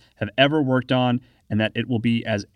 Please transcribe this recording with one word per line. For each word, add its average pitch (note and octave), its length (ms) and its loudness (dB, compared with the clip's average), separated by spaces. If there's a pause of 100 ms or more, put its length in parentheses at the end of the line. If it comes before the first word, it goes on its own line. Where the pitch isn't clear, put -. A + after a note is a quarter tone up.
(160)
have G#2 140 -6 (100)
ever C#3+ 200 4
worked B2+ 320 0
on, B2 300 0 (300)
and G#2+ 100 0
that A2 140 -2
it A#2 120 -4
will B2 120 0
be A#2 260 -2
as G#2 300 -4